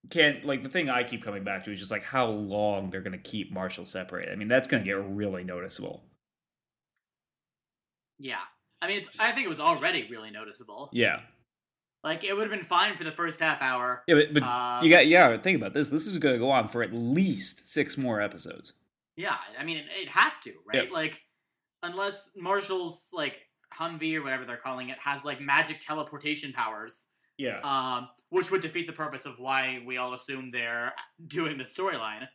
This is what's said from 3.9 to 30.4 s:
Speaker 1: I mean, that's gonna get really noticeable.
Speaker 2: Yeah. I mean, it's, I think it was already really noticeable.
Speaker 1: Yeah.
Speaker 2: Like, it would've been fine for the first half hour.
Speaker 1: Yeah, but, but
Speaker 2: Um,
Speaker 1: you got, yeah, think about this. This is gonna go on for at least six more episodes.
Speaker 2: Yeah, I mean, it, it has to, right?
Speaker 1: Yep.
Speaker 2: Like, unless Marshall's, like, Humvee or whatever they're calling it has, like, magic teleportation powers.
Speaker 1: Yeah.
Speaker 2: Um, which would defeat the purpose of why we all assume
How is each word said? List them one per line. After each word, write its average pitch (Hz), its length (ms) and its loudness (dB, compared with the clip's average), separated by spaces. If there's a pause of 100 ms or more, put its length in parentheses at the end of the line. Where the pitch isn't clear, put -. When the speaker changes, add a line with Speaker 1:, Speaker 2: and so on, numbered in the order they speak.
Speaker 1:
I 95 40 -8
mean, 104 120 -6
that's 127 200 4
gonna 113 160 2
get 98 140 0
really 98 460 -4
noticeable. 92 580 -10 (2250)
Speaker 2:
Yeah. 123 220 -8 (420)
I 180 60 -2
mean, 202 100 0
it's, 190 100 -8 (100)
I 226 140 4
think 240 140 -2
it - 20 -4
was 151 120 -6
already 151 500 2
really 110 200 -12
noticeable. 107 640 -16
Speaker 1:
Yeah. 110 280 4 (840)
Speaker 2:
Like, 165 200 -4
it 202 140 -2
would've 214 140 -2
been 202 120 -6
fine 185 340 2
for 170 80 -8
the 156 80 -6
first 165 280 -4
half 156 220 2
hour. 123 440 0
Speaker 1:
Yeah, 165 100 10
but, 151 180 6
but 143 80 6
Speaker 2:
Um, 123 420 0
Speaker 1:
you 160 60 8
got, 160 160 12
yeah, 151 320 10
think 185 180 2
about 110 160 -2
this. 143 160 2
This 156 180 -2
is 190 120 -4
gonna 139 200 4
go 127 120 2
on 120 180 6
for 120 140 -2
at 98 100 -2
least 120 720 0
six - 300 -2
more 120 240 0
episodes. - 540 -8 (420)
Speaker 2:
Yeah, 165 200 -4 (220)
I 143 60 -8
mean, 160 140 -6
it, 147 60 -10 (180)
it 143 60 -10
has 202 320 4
to, 117 100 -14 (160)
right? 175 180 2
Speaker 1:
Yep. - 80 -8
Speaker 2:
Like, 156 300 -4 (600)
unless 196 540 -6
Marshall's, 185 800 -2
like, 147 260 -4 (320)
Humvee 160 440 -4
or 151 60 -2
whatever 131 220 -4
they're 120 140 -10
calling 127 320 -8
it 131 80 -12
has, 139 260 -4
like, 139 160 -4
magic 147 400 2
teleportation 147 720 -6
powers. 113 540 -6 (320)
Speaker 1:
Yeah. 117 220 -4
Speaker 2:
Um, 127 480 -2 (200)
which 180 220 0
would 190 100 2
defeat 170 260 -4
the 160 60 -12
purpose 143 320 -8
of 123 140 -12
why 131 480 0
we 127 100 -6
all 127 180 -4
assume 127 360 -10